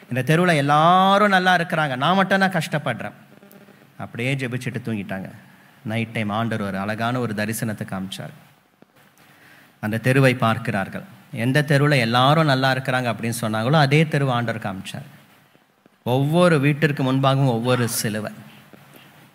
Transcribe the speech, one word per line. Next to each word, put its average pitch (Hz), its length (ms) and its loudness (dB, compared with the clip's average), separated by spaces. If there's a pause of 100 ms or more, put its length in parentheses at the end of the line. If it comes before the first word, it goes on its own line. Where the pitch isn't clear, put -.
இந்த 127 160 -4
தெருவில் 160 380 4
எல்லாரும் 185 720 4
நல்லா 185 200 4
இருக்கிறாங்க, 156 400 -2
நான் 160 240 2
மட்டும் 190 240 2
தான் 185 140 0
கஷ்டப்படுறேன்." 117 580 -6 (840)
அப்படியே 120 360 -6
ஜெபிச்சுட்டு 123 480 -6
தூங்கிட்டாங்க. 98 480 -8 (540)
நைட் 113 280 -6
டைம் 107 180 -4
ஆண்டவர் 110 360 -2
ஒரு 95 120 -6
அழகான 110 420 -4
ஒரு 113 140 -4
தரிசனத்தை 107 500 -6
காமிச்சார். 92 480 -10 (1500)
அந்த 110 180 -4
தெருவை 131 340 4
பார்க்கிறார்கள். 110 680 -2 (300)
எந்த 131 300 -2
தெருவில் 143 380 2
எல்லாரும் 131 480 2
நல்லா 131 200 2
இருக்கிறாங்க 127 400 -2
அப்படின்னு 113 280 -6
சொன்னாங்களோ 113 400 0
அதே 147 280 4
தெருவை 143 280 -2
ஆண்டவர் 113 300 -4
காமிச்சார். 98 420 -10 (1000)
ஒவ்வொரு 151 540 4
வீட்டிற்கு 143 440 2
முன்பாகவும் 135 480 2
ஒவ்வொரு 123 360 0
சிலுவை. 107 440 -6 (1040)